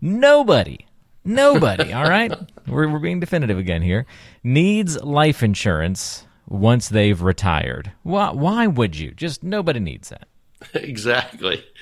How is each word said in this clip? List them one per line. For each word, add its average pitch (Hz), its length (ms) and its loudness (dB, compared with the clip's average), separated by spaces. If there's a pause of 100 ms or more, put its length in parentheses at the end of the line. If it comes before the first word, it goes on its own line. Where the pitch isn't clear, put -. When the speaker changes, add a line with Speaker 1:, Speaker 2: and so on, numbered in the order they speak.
Speaker 1:
Nobody, 214 840 2 (380)
nobody, 220 680 2
all 117 160 -4
right? 208 240 2 (200)
Speaker 2:
<laughs> - 160 -18
Speaker 1:
We're, 151 200 0
we're 151 120 -2
being 170 200 -4
definitive 139 380 -2
again 87 240 -2
here. 95 240 0 (380)
Needs 170 580 0
life 147 400 2
insurance 92 840 -2 (220)
once 110 400 2
they've 104 320 2
retired. 87 720 -2 (140)
Why, 196 260 -2
why 202 380 0
would 117 280 0
you? 76 160 -10
Just 160 300 -10
nobody 170 380 -4
needs 76 300 -8
that. - 180 -20 (220)
Speaker 2:
<laughs> - 240 -18
Exactly. 120 880 -2 (180)